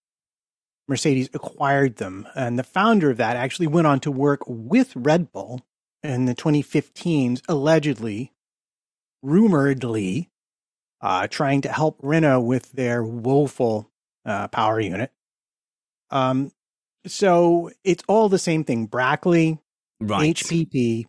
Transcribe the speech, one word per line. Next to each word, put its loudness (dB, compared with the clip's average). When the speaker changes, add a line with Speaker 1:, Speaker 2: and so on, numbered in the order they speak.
Speaker 1:
Mercedes 0
acquired -2
them. -12
And -4
the -6
founder 2
of -2
that 0
actually -4
went 2
on 4
to -4
work 0
with -2
Red 0
Bull -12
in -2
the 0
twenty 0
fifteens, -2
allegedly, -2
rumoredly, 2
uh, -2
trying 0
to -6
help -2
Renault 2
with -2
their -2
woeful, 0
uh, -6
power 0
unit. -6
Um, 0
so 2
it's 0
all 4
the 2
same -2
thing. -2
Brackley, 0
Speaker 2:
Right. 0
Speaker 1:
H -4
P 0
P, -2